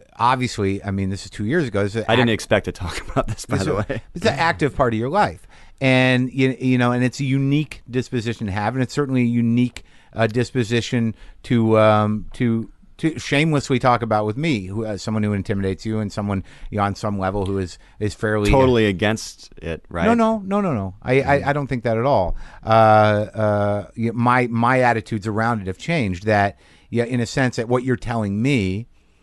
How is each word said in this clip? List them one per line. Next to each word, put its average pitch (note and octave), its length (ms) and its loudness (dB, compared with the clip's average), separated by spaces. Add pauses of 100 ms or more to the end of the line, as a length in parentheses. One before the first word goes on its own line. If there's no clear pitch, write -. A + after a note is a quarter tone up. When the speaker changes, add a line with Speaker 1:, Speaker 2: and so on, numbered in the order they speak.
(200)
Speaker 1:
obviously, A2+ 640 0
I G2+ 80 -6
mean, G2 200 -2
this F#2+ 120 -8
is - 80 -16
two G#2 140 -6
years D3+ 200 0
ago. G2+ 180 -2
This G2+ 120 -4
is A2 140 -2
Speaker 2:
I A#2 80 6
didn't A#2+ 120 4
Speaker 1:
act- A2 40 2
Speaker 2:
expect G2+ 320 0
to F2+ 80 -6
talk - 280 -8
<laughs> - 80 -14
about - 200 -2
this, - 160 -8
by A2 100 -4
Speaker 1:
this F#2+ 120 0
Speaker 2:
the F#2 100 -2
Speaker 1:
is, G#2+ 120 -4
Speaker 2:
way. A#2 120 -6 (140)
Speaker 1:
it's F3 100 -6
an G#3 120 2
active E3 380 0
part B2 180 2
of A2 60 -2
your A#2 100 -2
life. D3+ 380 -2 (320)
And, B2+ 540 4
you, C3 260 2
you B2+ 180 2
know, B2 140 4
and B2 140 2
it's B2 160 -2
a - 20 -2
unique C#3 680 -2
disposition A#2 580 -4
to F#2+ 40 -4
have, G#2 240 -2
and C3 80 0
it's A#2+ 100 -6
certainly C3 280 0
a A#2+ 40 4
unique, A#2+ 580 0 (300)
uh, A2+ 140 0
disposition A#2 880 -2 (280)
to, A2 360 4
um, G#2+ 540 4
to, A2+ 360 -2 (280)
to D#3 200 -2
shamelessly C#3+ 640 0
talk A#2+ 240 4
about G#2+ 220 0
with G#2+ 100 -2
me, C3+ 300 -2
who, G#2 200 -6
uh, G#2+ 120 -6
someone G#2+ 260 -2
who G#2 80 0
intimidates G2 540 -4
you A2 140 -2
and G#2 120 -4
someone, G2+ 320 -4 (260)
you G2+ 80 -6
know, G2+ 60 0
on G2+ 120 0
some G#2 220 -6
level F#2+ 280 -2
who G2 120 -4
is, F#2 220 -6 (200)
is G#2 140 -4
fairly G#2+ 380 0
Speaker 2:
Totally B2+ 360 4
against G#2 760 -4
it, D#2+ 280 -8
right? E3+ 160 -4
Speaker 1:
No, A3+ 80 4
no, A3+ 320 0
no, G3 140 -2
no, F#3 140 -2
no. G2 280 -6
I, B2+ 140 0
Speaker 2:
Mm-hmm. C3+ 140 0
Speaker 1:
I, C#3 200 2
I C#3+ 40 0
don't C#3+ 140 -4
think A#2+ 180 -6
that A2+ 120 0
at A2+ 80 -2
all. G2+ 300 0 (280)
Uh, - 40 -8 (680)
uh, G#2 540 0 (100)
y-, A2+ 160 -2
my, B2 340 2
my A#2+ 340 2
attitudes A2+ 440 0
around A2+ 360 -2
it F#2 60 -8
have F#2 120 -8
changed. G2+ 460 -4
That, G2+ 340 2 (300)
yeah, A#2 160 0
in A#2+ 160 -2
a A2+ 40 0
sense, B2+ 300 -2
that A2+ 140 -4
what B2+ 140 2
you're B2+ 120 0
telling A2 460 -4
me, A2+ 460 0 (360)